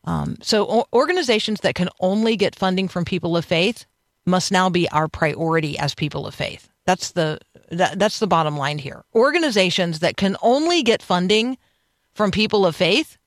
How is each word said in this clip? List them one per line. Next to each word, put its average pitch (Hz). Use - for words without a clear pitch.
Um, 78
so 202
o-, 220
organizations 240
that 156
can 180
only 220
get 196
funding 190
from 175
people 170
of 165
faith, 180
must 180
now 190
be 170
our 156
priority 160
as 143
people 147
of -
faith. -
That's -
the, 156
that, 170
that's 208
the 214
bottom 156
line 147
here. -
Organizations 208
that 175
can 196
only 302
get 220
funding 214
from 202
people 202
of 170
faith 196